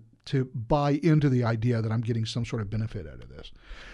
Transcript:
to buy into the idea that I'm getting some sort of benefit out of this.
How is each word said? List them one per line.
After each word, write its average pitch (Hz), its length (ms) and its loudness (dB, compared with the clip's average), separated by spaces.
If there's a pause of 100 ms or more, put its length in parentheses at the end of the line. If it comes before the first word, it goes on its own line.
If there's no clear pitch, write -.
(260)
to 131 280 0
buy 143 500 2
into 156 260 6
the 123 160 4
idea 117 360 2
that 110 100 -2
I'm 113 100 0
getting 113 240 -2
some 120 180 -4
sort 117 180 -4
of 98 80 -6
benefit 104 380 -6
out 64 160 -16
of 62 60 -18
this. - 240 -16 (400)